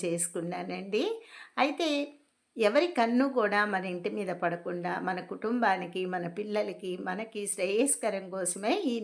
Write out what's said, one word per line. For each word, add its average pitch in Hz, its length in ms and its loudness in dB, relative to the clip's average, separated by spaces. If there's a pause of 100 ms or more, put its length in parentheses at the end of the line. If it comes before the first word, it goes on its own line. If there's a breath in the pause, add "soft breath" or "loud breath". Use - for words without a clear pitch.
చేసుకున్నానండి. 180 960 -2 (600 loud breath)
అయితే 302 260 2 (800)
ఎవరి 285 200 6 (120)
కన్ను 240 260 4 (140)
కూడా 208 260 4
మన 190 200 0
ఇంటి 180 320 -4
మీద 190 140 -2 (120)
పడకుండా, 175 500 -2 (140)
మన 185 120 -2 (120)
కుటుంబానికి, 190 760 0
మన 180 220 -2 (100)
పిల్లలకి, 208 540 -4 (180)
మనకి 208 320 -6 (120)
శ్రేయస్కరం 196 760 0
కోసమే 190 440 -2 (200)
ఈ - 100 0